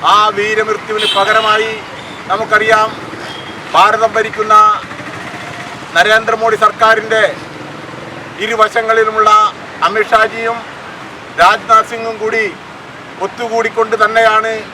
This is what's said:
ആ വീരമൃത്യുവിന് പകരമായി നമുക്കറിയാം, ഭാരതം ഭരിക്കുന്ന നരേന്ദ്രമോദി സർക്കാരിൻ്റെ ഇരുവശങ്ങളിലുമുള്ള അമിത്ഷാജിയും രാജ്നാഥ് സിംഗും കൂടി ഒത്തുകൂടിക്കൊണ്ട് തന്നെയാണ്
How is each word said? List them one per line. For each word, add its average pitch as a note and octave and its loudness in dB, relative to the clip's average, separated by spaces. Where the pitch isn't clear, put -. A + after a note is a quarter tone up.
ആ - 6
വീരമൃത്യുവിന് G#3+ -2
പകരമായി G#3+ 2
നമുക്കറിയാം, A3 2
ഭാരതം G#3+ 4
ഭരിക്കുന്ന G#3+ 0
നരേന്ദ്രമോദി A3 4
സർക്കാരിൻ്റെ A3 4
ഇരുവശങ്ങളിലുമുള്ള A3 2
അമിത്ഷാജിയും A3 0
രാജ്നാഥ് A3 4
സിംഗും A3+ -6
കൂടി A3 0
ഒത്തുകൂടിക്കൊണ്ട് A3+ -2
തന്നെയാണ് A3 2